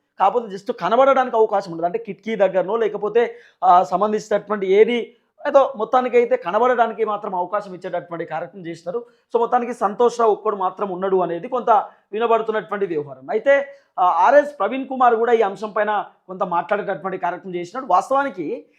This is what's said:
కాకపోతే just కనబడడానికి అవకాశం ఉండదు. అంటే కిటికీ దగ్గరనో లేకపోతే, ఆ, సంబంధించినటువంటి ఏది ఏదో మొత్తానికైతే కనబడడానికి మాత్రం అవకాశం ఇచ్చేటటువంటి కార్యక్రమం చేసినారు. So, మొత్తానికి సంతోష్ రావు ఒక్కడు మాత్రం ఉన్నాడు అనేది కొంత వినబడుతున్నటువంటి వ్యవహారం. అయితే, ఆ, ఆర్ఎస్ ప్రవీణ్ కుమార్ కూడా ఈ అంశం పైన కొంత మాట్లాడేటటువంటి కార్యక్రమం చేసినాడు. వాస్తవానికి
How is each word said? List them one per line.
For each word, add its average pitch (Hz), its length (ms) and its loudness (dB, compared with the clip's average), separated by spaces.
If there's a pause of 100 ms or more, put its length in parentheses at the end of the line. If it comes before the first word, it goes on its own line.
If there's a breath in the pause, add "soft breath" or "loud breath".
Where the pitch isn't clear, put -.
(200)
కాకపోతే 202 360 0
just - 180 -6
కనబడడానికి 247 640 2
అవకాశం 208 360 0
ఉండదు. 165 140 -4
అంటే 175 140 -4
కిటికీ 220 360 -8
దగ్గరనో 190 400 0
లేకపోతే, 214 600 0 (280 loud breath)
ఆ, 180 200 6
సంబంధించినటువంటి 202 840 -2
ఏది 214 480 4 (320)
ఏదో 269 280 4
మొత్తానికైతే 240 600 2
కనబడడానికి 226 680 0
మాత్రం 208 300 -6
అవకాశం 190 380 -6
ఇచ్చేటటువంటి 170 520 -10
కార్యక్రమం 165 420 -12
చేసినారు. 170 380 -10 (280 soft breath)
So, 240 60 2
మొత్తానికి 240 340 -4
సంతోష్ 233 460 0
రావు 226 120 4
ఒక్కడు 208 240 -2
మాత్రం 190 340 -4
ఉన్నాడు 190 320 0
అనేది 170 260 -4
కొంత 240 220 -2 (420 loud breath)
వినబడుతున్నటువంటి 214 760 -2
వ్యవహారం. 139 440 -8
అయితే, 277 380 2 (320 loud breath)
ఆ, 180 60 2
ఆర్ఎస్ 226 540 4
ప్రవీణ్ 247 280 -2
కుమార్ 254 280 4
కూడా 233 180 2
ఈ 226 80 6
అంశం 196 300 -4
పైన 208 340 -2 (220)
కొంత 185 160 -6
మాట్లాడేటటువంటి 185 760 -4
కార్యక్రమం 180 380 -6
చేసినాడు. 180 300 -8
వాస్తవానికి 220 800 -2 (140)